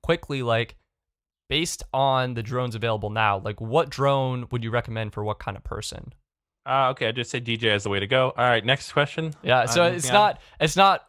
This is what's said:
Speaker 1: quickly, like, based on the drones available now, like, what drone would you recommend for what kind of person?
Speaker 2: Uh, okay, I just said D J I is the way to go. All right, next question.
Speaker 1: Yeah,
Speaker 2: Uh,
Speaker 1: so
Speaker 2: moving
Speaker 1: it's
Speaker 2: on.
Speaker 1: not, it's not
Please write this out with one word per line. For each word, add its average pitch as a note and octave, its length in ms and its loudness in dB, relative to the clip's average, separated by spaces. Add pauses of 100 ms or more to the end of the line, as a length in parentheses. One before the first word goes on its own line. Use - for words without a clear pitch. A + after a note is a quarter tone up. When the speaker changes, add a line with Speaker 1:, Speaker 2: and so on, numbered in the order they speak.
Speaker 1:
quickly, D3 400 -2
like, A#2 340 0 (760)
based D#3 320 -2 (100)
on C3 400 2
the A#2 100 -6
drones B2 320 -4
available G#2+ 360 -2
now, G#2+ 300 2
like, G#2 200 -6
what C3+ 300 0
drone C3 600 0
would A#2+ 140 -4
you A2+ 60 -6
recommend A2+ 420 -4
for G#2 100 -8
what G#2 180 -4
kind G2 180 -8
of - 40 -20
person? - 520 -10 (500)
Speaker 2:
Uh, C3 280 2
okay, C3 160 -2
I A2+ 40 -2
just B2 180 -6
said B2 140 -6
D A2+ 140 -2
J A2+ 140 0
I - 20 2
is G2+ 80 0
the G#2 80 -2
way G2+ 100 0
to G2+ 60 -4
go. B2+ 280 2
All B2 140 2
right, A2+ 160 2
next C3 280 -2
question. D3+ 500 -2
Speaker 1:
Yeah, B2 160 4
Speaker 2:
Uh, B2 80 2
Speaker 1:
so F3 160 2
Speaker 2:
moving F3 160 2
Speaker 1:
it's C#3+ 100 -4
Speaker 2:
on. B2+ 60 2
Speaker 1:
not, G#3 260 4 (180)
it's D3+ 180 0
not F#3+ 320 6